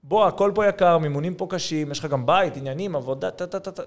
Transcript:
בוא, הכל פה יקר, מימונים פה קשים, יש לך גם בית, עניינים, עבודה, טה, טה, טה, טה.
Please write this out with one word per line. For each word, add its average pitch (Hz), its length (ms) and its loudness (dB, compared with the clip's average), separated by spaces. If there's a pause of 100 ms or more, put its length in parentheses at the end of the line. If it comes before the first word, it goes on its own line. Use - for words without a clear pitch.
בוא, 196 240 4
הכל 196 280 2
פה 208 120 2
יקר, 180 320 4
מימונים 151 360 -2
פה 185 160 -6
קשים, 156 400 -4
יש 143 80 -8
לך 156 60 -8
גם 139 220 -2
בית, 175 300 2
עניינים, 147 400 -6
עבודה, 135 340 -4
טה, 180 160 -8
טה, 185 140 -8
טה, 190 120 -12
טה. 185 140 -12